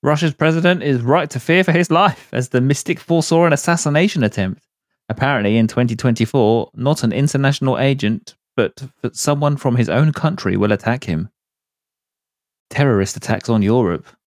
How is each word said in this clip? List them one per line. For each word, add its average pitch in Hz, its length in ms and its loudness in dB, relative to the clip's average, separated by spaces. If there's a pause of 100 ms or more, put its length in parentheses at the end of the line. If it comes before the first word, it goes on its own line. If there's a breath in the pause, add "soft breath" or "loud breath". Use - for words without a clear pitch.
Russia's 151 300 0
president 165 500 0
is 131 180 0
right 147 300 0
to 127 80 -6
fear 175 240 2
for 175 80 0
his 170 180 2
life 175 440 0
as 123 160 -4
the 131 120 0
mystic 139 380 -2
foresaw 165 460 2
an 160 80 4
assassination 165 680 0
attempt. 98 380 -2 (480)
Apparently, 113 480 0
in 113 100 4
twenty 120 280 -2
twenty-four, 113 800 0
not 139 280 -2
an 113 80 0
international 139 680 0
agent, 135 560 -2 (200)
but - 280 -4 (200)
f-, 120 120 -6
someone 147 420 0
from 123 200 0
his 117 120 2
own 147 240 2
country 101 440 -2
will 104 160 2
attack 117 320 -4
him. 85 240 -4 (1400)
Terrorist 113 460 0
attacks - 340 -6
on 110 120 2
Europe. 101 440 0 (220)